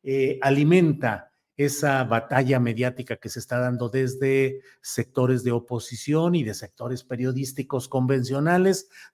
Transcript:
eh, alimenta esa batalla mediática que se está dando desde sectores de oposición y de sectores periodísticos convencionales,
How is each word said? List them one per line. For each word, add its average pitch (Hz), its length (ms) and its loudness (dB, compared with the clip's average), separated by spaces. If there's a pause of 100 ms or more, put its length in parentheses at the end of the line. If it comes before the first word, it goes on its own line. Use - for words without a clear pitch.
eh, 135 400 0
alimenta 143 920 4 (240)
esa 139 480 0
batalla 127 560 0
mediática 120 560 -2
que - 140 -14
se - 80 -10
está 120 200 -6
dando 123 300 -2
desde 131 720 0 (220)
sectores 127 600 0
de 123 100 0
oposición 127 800 -2
y 151 100 0
de 107 80 -4
sectores 120 500 -10
periodísticos 127 840 -6
convencionales, 139 1000 0 (240)